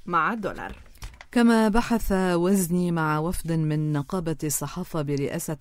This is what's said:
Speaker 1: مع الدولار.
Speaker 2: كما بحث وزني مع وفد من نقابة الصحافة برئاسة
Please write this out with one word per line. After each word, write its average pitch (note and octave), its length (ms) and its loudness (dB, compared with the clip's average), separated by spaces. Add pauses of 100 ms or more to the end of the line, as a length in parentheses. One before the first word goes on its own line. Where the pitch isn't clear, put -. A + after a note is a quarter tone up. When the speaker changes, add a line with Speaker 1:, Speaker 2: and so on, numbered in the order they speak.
Speaker 1:
مع E3+ 280 2
الدولار. F#3 420 -8 (580)
Speaker 2:
كما A#3 360 6
بحث A3+ 420 2
وزني F3+ 800 2
مع D#3 280 0
وفد E3 320 -2
من D3+ 420 0
نقابة D#3+ 500 -2
الصحافة D3+ 580 -4
برئاسة D3 600 -4